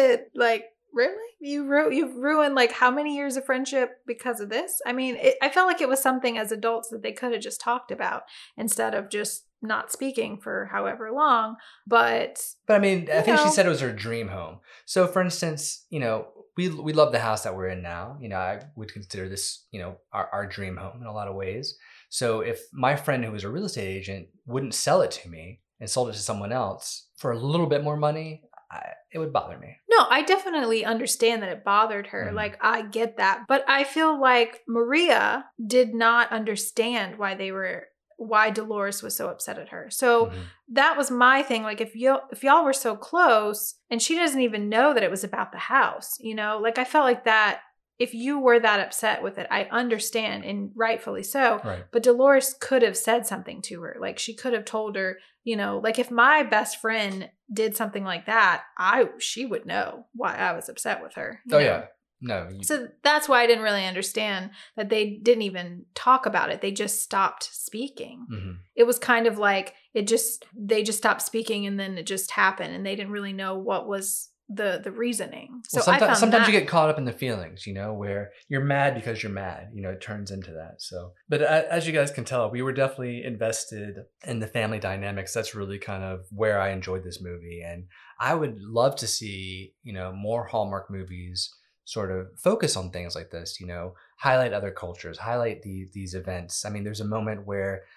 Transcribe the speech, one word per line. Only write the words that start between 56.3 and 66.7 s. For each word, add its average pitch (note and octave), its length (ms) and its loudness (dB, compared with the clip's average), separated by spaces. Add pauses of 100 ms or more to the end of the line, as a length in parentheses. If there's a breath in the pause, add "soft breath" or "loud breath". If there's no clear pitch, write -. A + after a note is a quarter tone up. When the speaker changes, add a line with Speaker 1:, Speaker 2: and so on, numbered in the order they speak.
Speaker 1:
best G#3+ 400 2
friend G#3 480 -2 (240)
did G#3+ 220 0
something G#3 280 -2
like F#3 220 -6
that, G#3 380 4 (140)
I, A3+ 320 4 (100)
she - 260 -4
would G3 220 -6
know - 480 -4
why - 200 -2
I F#3 180 0
was - 140 -8
upset - 360 -6
with - 100 -16
her, - 320 -10
you G3 100 0
Speaker 2:
Oh, D3 40 12
Speaker 1:
know? D3 60 8
Speaker 2:
yeah. F2 200 2 (380)
No. G2 280 -4
You G2 120 -12
Speaker 1:
So B3+ 240 -2 (160)
that's D4+ 260 4
why B3 140 8
I A#3 40 6
didn't A3+ 160 6
really G3+ 220 0
understand F#3+ 640 -4 (280 loud breath)
that G#3 120 -4
they G#3+ 320 0
didn't A3+ 220 6
even F3+ 500 -8
talk B3+ 320 4
about G3+ 260 2
it. - 100 -4
They G3 100 -2